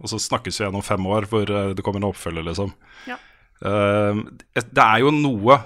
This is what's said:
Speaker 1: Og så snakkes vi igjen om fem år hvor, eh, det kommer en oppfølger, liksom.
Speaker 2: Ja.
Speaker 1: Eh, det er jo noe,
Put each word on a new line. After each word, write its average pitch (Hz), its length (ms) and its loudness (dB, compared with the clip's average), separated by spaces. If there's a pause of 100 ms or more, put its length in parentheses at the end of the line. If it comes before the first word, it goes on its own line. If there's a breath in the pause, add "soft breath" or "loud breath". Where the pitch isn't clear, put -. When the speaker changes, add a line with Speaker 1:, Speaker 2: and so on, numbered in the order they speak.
Speaker 1:
Og 101 80 -8
så 110 80 -4
snakkes 107 400 -4
vi 107 80 -2
igjen 95 80 -4
om 101 100 -4
fem 95 220 -2
år 101 240 0
hvor, 107 180 0
eh, 101 260 -2
det 95 100 -8
kommer 101 180 -2
en 101 80 0
oppfølger, 82 340 -8
liksom. 95 280 -4 (340 loud breath)
Speaker 2:
Ja. 254 120 -12 (380 loud breath)
Speaker 1:
Eh, 104 600 0 (340)
det 127 320 0
er 110 160 6
jo 139 120 4
noe, 135 540 4